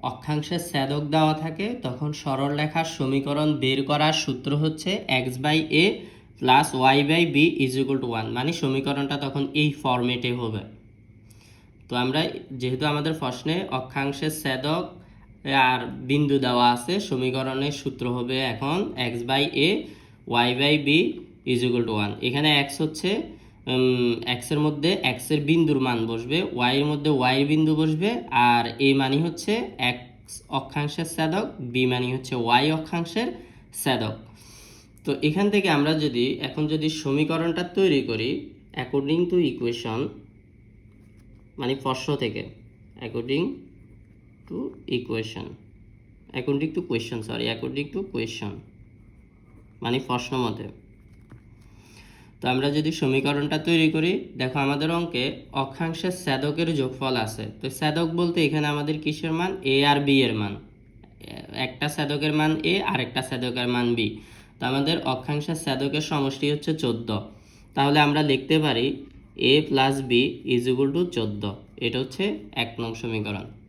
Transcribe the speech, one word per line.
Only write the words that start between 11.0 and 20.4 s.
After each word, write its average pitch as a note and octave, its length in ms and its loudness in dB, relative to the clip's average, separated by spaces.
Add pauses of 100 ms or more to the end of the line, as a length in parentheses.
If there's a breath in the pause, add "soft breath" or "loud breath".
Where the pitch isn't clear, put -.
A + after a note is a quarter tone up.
তো - 40 -6 (100)
আমরা, C3 180 0 (400)
যেহেতু B2+ 320 -2
আমাদের D3+ 280 0
প্রশ্নে C#3+ 360 -2 (220)
অক্ষাংশের C#3 540 -4 (100)
ছেদক C#3+ 420 -2 (840 loud breath)
আর B2+ 120 2 (300)
বিন্দু C#3+ 260 4 (100)
দেওয়া B2 200 6 (100)
আছে, E3 180 -2 (140)
সমীকরণের C3 720 -2
সূত্র B2+ 240 -6 (120)
হবে B2 200 -2 (160)
এখন C#3+ 260 -2 (320)
x A#2+ 40 -6 (160)
by C#3 140 4 (220)
a, - 20 6 (800 loud breath)